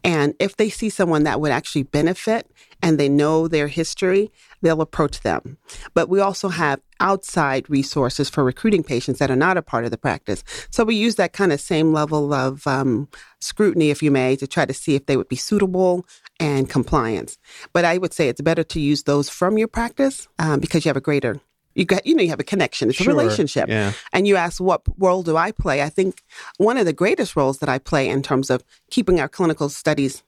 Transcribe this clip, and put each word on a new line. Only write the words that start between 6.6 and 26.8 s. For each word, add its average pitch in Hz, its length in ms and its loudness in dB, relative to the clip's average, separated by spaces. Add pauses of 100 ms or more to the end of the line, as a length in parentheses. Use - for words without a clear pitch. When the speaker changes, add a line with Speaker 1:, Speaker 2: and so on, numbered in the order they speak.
Speaker 1:
outside 160 680 0
resources 139 600 0
for 143 140 0
recruiting 165 400 2
patients 123 360 -2
that 135 100 2
are 131 60 2
not 180 220 4
a 156 40 0
part 117 220 -4
of 117 80 -4
the 113 60 -6
practice. - 480 -4 (260)
So 233 140 2
we 226 100 0
use 214 200 0
that 175 180 0
kind 190 180 2
of 143 80 0
same 160 320 2
level 151 420 0
of, 135 340 -2
um, 135 420 0 (320)
scrutiny, 165 480 2
if 143 120 -2
you 147 100 2
may, 131 260 2
to 135 100 -8
try 160 180 0
to 139 80 -8
see - 220 -2
if 139 120 -4
they 139 100 2
would - 120 -4
be 127 60 -4
suitable 185 680 0 (340)
and 139 300 0
compliance. 113 680 -2 (360)
But 175 100 2
I 175 140 2
would 180 160 -4
say 147 160 0
it's - 120 -6
better 165 220 0
to - 160 -6
use 147 240 0
those 143 260 2
from 202 280 0
your 220 100 2
practice, 240 640 -4 (100)
um, 151 220 0
because - 240 -2
you 160 40 2
have 135 80 0
a 131 40 -2
greater, 131 400 -2 (340)
you 190 100 0
got, 196 200 0
you 330 100 4
know, 240 80 4
you 170 60 2
have 147 120 -4
a - 20 -2
connection. 151 460 0
It's 131 80 -2
Speaker 2:
Sure. 220 160 2
Speaker 1:
a - 20 4
relationship. 117 540 0
Speaker 2:
Yeah. 104 240 0 (180)
Speaker 1:
And 190 160 2
you 196 80 4
ask, 170 240 -2
"What 185 220 0 (160)
role 185 260 2
do 160 140 0
I 180 140 0
play?" 143 300 -2
I 147 80 -2
think 190 340 -2 (340)
one 226 200 4
of 208 80 2